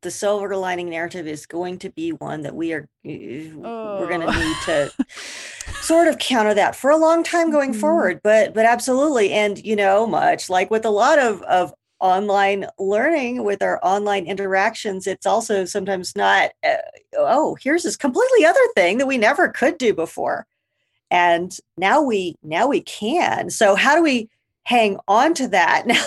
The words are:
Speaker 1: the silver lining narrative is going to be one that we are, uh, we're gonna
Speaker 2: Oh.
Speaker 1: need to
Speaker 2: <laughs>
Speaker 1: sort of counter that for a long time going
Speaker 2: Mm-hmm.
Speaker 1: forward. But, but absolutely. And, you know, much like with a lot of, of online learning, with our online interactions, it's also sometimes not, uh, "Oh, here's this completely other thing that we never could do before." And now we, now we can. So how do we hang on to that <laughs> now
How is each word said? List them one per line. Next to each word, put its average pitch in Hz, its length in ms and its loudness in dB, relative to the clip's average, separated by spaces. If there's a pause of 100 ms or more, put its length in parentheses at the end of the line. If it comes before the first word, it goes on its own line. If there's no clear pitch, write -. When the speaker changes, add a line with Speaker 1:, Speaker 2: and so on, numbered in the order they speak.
Speaker 1:
the 175 80 -10
silver 202 460 -4
lining 180 340 -6
narrative 165 360 -8
is 151 200 -10
going 180 320 -8
to 190 120 -12
be 165 220 -8
one 151 300 -10
that 139 120 -10
we 165 200 -6
are, 147 120 -8 (200)
uh, - 20 -12
we're 175 1000 -10
gonna 170 160 -4
Speaker 2:
Oh. - 120 0
Speaker 1:
need - 180 -2 (100)
to 147 260 0 (140)
Speaker 2:
<laughs> - 760 -14
Speaker 1:
sort 330 280 4
of 269 100 2
counter 214 340 2
that 196 240 2
for 269 140 0
a 311 80 6
long 330 240 4
time 330 280 0
going 277 200 2
Speaker 2:
Mm-hmm. 214 100 -6
Speaker 1:
forward. 277 420 0
But, 214 300 4
but 220 140 2
absolutely. 247 680 2
And, 208 320 0
you 214 100 -2
know, 208 320 4
much 156 440 0
like 190 200 0
with 220 140 0
a 220 60 0
lot 247 280 4
of, 226 240 0
of 180 300 0 (260)
online 196 680 0 (120)
learning, 247 640 -2
with 202 200 -4
our 185 200 -2
online 196 440 0
interactions, 196 800 -4
it's 185 180 -6
also 196 400 0
sometimes 190 500 -6
not, 196 360 2 (120)
uh, 147 140 0 (400)
"Oh, 165 440 2
here's 320 240 -2
this - 120 -4
completely 403 480 2
other 392 160 6 (160)
thing 190 220 4
that 269 80 0
we 269 120 -2
never 254 300 4
could - 300 0
do 220 160 2
before." - 520 -6 (640)
And 175 460 2 (220)
now 214 240 2
we, 190 400 -2
now 170 260 -2
we 226 140 0
can. - 680 -4
So 196 240 4
how 233 220 2
do 339 60 4
we 254 260 0 (360)
hang 220 340 2 (100)
on 247 240 4
to 262 160 -4
that 175 380 0
<laughs> - 0 -
now - 200 2